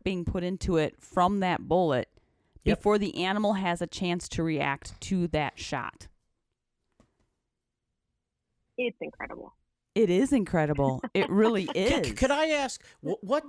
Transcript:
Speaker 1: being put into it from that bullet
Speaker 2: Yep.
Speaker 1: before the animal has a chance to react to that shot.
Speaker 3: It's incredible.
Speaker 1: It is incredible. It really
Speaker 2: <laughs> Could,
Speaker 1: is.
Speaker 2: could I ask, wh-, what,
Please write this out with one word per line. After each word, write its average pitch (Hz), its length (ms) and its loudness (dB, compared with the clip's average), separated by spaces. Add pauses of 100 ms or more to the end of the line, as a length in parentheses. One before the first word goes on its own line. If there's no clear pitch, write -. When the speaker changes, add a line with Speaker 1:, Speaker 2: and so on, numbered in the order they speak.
Speaker 1:
being 185 220 -2
put 180 180 -4
into 180 340 -2
it 151 220 0
from 190 420 0
that 175 260 -2
bullet 156 400 2 (580)
Speaker 2:
Yep. 202 120 2
Speaker 1:
before 208 200 2
the 196 260 -2
animal 208 300 0
has 185 280 -2
a 175 60 -4
chance 175 420 -4
to 170 140 -4
react 143 580 -4
to 180 260 -2
that 151 320 -2
shot. - 480 -10 (2750)
Speaker 3:
It's 247 240 -4
incredible. - 520 -14 (420)
Speaker 1:
It 208 140 6
is 190 220 4
incredible. 151 720 2 (120)
It - 160 2
really 202 360 4
Speaker 2:
<laughs> - 20 -6
Could, - 80 -6 (300)
Speaker 1:
is. 110 80 -4
Speaker 2:
could 254 180 2
I 311 180 2
ask, 285 320 -2 (200)
wh-, 160 220 -4
what, 277 260 -2